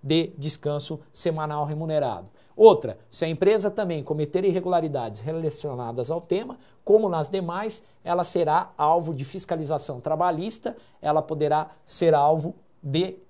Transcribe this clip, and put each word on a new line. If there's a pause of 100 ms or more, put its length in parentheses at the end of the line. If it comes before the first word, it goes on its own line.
de
descanso (120)
semanal
remunerado. (260)
Outra, (100)
se
a
empresa
também
cometer
irregularidades
relacionadas
ao
tema, (240)
como
nas
demais, (180)
ela
será
alvo
de
fiscalização
trabalhista, (240)
ela
poderá (140)
ser
alvo (260)
de (140)